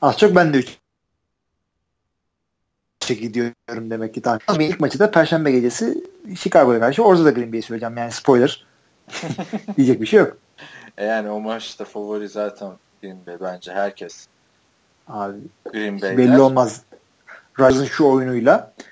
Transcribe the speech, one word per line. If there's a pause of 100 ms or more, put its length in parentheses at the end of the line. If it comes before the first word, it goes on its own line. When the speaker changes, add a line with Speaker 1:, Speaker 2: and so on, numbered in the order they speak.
Speaker 1:
Az
çok
ben
de (2500)
üçe
gidiyorum
demek
ki.
Tamam.
Ama
ilk
maçı
da
Perşembe
gecesi (320)
Chicago'ya
karşı.
Orada
da
Green
Bay'i
söyleyeceğim.
Yani
spoiler. (420)
<laughs>
Diyecek
bir
şey
yok. (640)
Speaker 2:
E
yani
o
maçta
favori
zaten (320)
Green
Bay
bence
herkes. (800)
Speaker 1:
Abi, (360)
Speaker 2:
Green
Bay
Speaker 1:
belli
Speaker 2:
der.
Speaker 1:
olmaz. (760)
Rodgers'ın
şu
oyunuyla. (200)